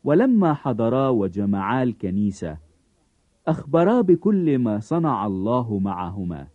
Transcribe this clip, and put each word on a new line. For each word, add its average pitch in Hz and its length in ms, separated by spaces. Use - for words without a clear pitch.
ولما 185 500
حضرا 127 540
وجمعا 101 720
الكنيسة، 98 760
أخبرا 165 540
بكل 175 580
ما 107 220
صنع 139 460
الله 107 520
معهما 90 760